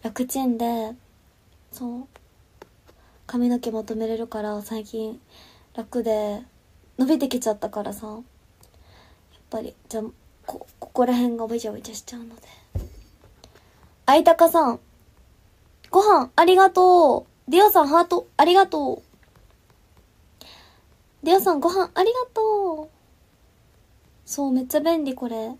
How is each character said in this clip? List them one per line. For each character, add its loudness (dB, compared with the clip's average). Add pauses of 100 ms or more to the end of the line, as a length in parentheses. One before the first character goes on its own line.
楽 -8
ち -6
ん -2
で、 -6 (760)
そ -12
う。 -16 (1160)
髪 -2
の -2
毛 -8
ま -8
と -10
め -6
れ -6
る -8
か -12
ら、 -8
最 -12
近、 -12 (540)
楽 -8
で、 -4 (540)
伸 0
び 0
て -4
き -6
ち -4
ゃ -2
っ -6
た -8
か -10
ら -10
さ。 -14
や -14
っ -16 (1300)
ぱ -10
り、 -16 (140)
じ -8
ゃ -6
あ、 -8 (420)
こ-、 -14 (140)
こ -18
こ 0
ら 0
辺 -2
が -8
べ -6
ち -10
ゃ -10
べ -16
ち -20
ゃ -20
し -16
ち -20
ゃ -18
う -18
の -20
で。 -20 (1600)
あ 6
い 4
た 6
か 6
さ 0
ん。 -8 (1120)
ご 4
飯 4
あ 6
り 6
が 6
と 6
う。 -20 (240)
デ 4
ィ 8
オ 8
さ 4
ん 2
ハ 4
ー -2
ト -4 (100)
あ 6
り 4
が 6
と -6
う。 -16 (2250)
デ 0
ィ 6
オ 4
さ 0
ん -2
ご 0
飯 -2
あ 0
り 2
が -4
と -4
う。 -18 (1400)
そ -6
う、 -2
め -2
っ -16
ち -12
ゃ 2
便 -2
利 -6
こ -10
れ。 -10